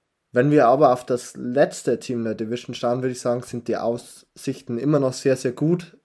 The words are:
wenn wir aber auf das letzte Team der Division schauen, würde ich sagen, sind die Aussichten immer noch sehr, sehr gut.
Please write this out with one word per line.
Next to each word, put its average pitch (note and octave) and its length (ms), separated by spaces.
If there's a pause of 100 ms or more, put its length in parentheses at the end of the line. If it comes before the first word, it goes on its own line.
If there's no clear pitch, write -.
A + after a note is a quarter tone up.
(320)
wenn B2+ 200
wir D3 160
aber C3 260
auf B2+ 100
das - 320
letzte C3 640
Team A#2+ 240
der A2 120
Division A2+ 400
schauen, B2 260
würde B2+ 120
ich B2 60
sagen, B2 220
sind A#2+ 260
die A2 100
Aussichten - 1000
immer C#3+ 220
noch C3 140
sehr, C3 240
sehr C3 160
gut. E3+ 520